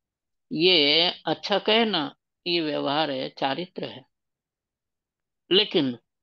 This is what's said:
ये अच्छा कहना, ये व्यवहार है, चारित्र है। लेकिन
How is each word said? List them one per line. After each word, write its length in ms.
ये 600
अच्छा 340
कहना, 560
ये 140
व्यवहार 500
है, 180
चारित्र 560
है। 260
लेकिन 460